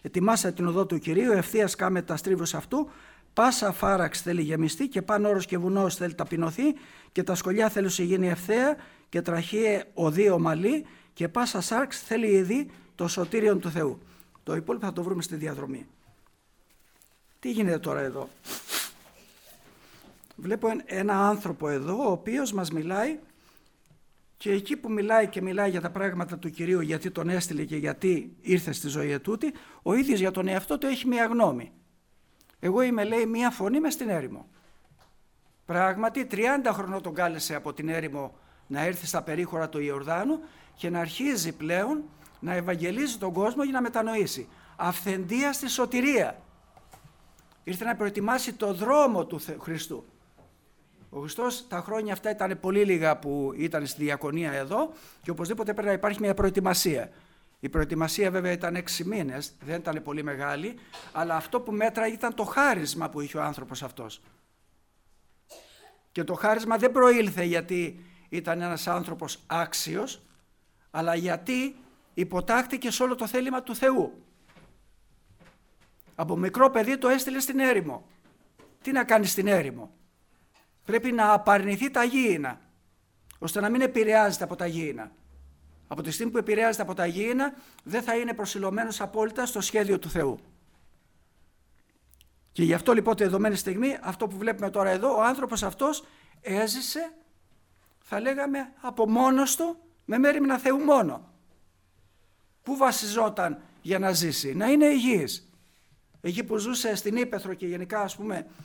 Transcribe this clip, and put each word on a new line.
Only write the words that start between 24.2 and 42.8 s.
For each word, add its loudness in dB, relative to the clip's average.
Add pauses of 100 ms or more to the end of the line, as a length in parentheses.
και -2
εκεί -2
που -8
μιλάει 4
και -6
μιλάει 0
για -2
τα -4
πράγματα -4
του -8
Κυρίου, 0
γιατί -4
τον -4
έστειλε -2
και -6
γιατί 0
ήρθε 2
στη -6
ζωή -2
ετούτη, -2 (300)
ο 2
ίδιος 4
για 2
τον 0
εαυτό -2
του -2
έχει -2
μία 2
γνώμη. 2 (880)
«Εγώ 2
είμαι», 2
λέει, 0
«μία 0
φωνή 0
μες 0
στην -6
έρημο». -4 (1160)
Πράγματι, 0
τριάντα 0
χρονών -4
τον -8
κάλεσε -2
από -8
την -6
έρημο -6 (280)
να -4
έρθει -4
στα -4
περίχωρα -4
του -6
Ιορδάνου -2 (340)
και -6
να -2
αρχίζει -2
πλέον -2 (380)
να -4
ευαγγελίζει -2